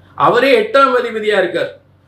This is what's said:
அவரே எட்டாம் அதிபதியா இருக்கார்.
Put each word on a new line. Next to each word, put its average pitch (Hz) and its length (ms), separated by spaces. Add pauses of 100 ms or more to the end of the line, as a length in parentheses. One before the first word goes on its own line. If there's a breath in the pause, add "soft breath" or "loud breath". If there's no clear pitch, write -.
(160 soft breath)
அவரே 240 360 (100)
எட்டாம் 262 380
அதிபதியா 214 440
இருக்கார். 156 380 (280)